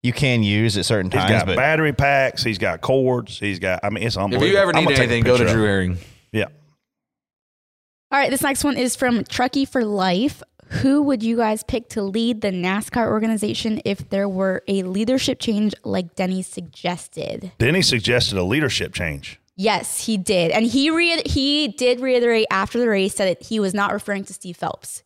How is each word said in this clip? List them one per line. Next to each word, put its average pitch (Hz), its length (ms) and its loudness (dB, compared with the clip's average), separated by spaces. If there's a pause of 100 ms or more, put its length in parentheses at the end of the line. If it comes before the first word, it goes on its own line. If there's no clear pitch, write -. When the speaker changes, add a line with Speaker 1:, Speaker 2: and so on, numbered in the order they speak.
Speaker 1:
you 123 100 0
can 123 300 2
use 104 360 2
at 87 80 -2
certain 95 240 0
Speaker 2:
He's 95 100 0
Speaker 1:
times, 95 120 2
Speaker 2:
got 110 140 2
Speaker 1:
but 92 100 2
Speaker 2:
battery 151 360 2
packs. 139 500 2
He's 110 160 -2
got 90 220 -2
cords. 127 580 0
He's 101 200 -4
got, 92 240 -2
I 101 80 -2
mean, 104 140 -4
it's 113 120 -2
Speaker 3:
If 92 40 -4
you 98 40 0
Speaker 2:
unbelievable. 147 380 2
Speaker 3:
ever 185 80 2
Speaker 2:
I'm - 140 4
gonna - 60 4
Speaker 3:
need 139 60 4
Speaker 2:
take 123 140 4
a - 20 2
Speaker 3:
anything, 117 120 2
go 123 120 6
to 120 80 4
Speaker 2:
picture 110 60 4
of 113 60 4
Speaker 3:
Drew 110 80 4
Speaker 2:
it. 104 40 4
Speaker 3:
Herring. 92 300 0 (340)
Speaker 2:
Yeah. 107 120 0 (1700)
Speaker 4:
All 269 80 2
right, 277 120 2
this 269 120 -2
next 277 220 -2
one 277 140 0
is 247 180 -2
from 240 280 0
Truckee 269 420 0
for 247 180 -2
Life. 196 580 0 (260)
Who 277 340 2
would 269 200 0
you 226 140 0
guys 214 280 0
pick 233 260 -4
to 214 120 -4
lead 220 380 -2
the 208 100 -2
nascar 190 580 -2
organization 220 760 -2
if 202 260 -4
there 196 180 0
were 190 400 -2
a 196 160 0
leadership 220 560 0
change 214 340 0 (100)
like 190 300 -4
Denny 185 280 -2
suggested? - 1160 -8
Speaker 2:
Denny 156 240 2
suggested 117 560 0
a 90 40 2
leadership 107 520 -2
change. 76 440 -8 (180)
Speaker 4:
Yes, - 500 -2
he 220 100 -2
did. 180 360 0
And 220 120 2
he 269 240 0
re-, 330 380 0
he 285 420 0
did 247 320 0
reiterate 240 500 2
after 196 280 -2
the 240 100 2
race, 196 280 0
said 196 100 0 (120)
that - 60 -20
he 220 140 -4
was 196 160 0
not 202 180 0
referring 196 340 -6
to - 60 -18
Steve 180 240 -14
Phelps. - 500 -10